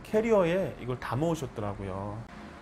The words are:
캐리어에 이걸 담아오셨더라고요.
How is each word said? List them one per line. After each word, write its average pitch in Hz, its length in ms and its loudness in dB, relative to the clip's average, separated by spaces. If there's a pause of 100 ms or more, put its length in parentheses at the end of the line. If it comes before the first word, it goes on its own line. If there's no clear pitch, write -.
캐리어에 196 760 4
이걸 123 220 -4
담아오셨더라고요. 104 1200 -2 (400)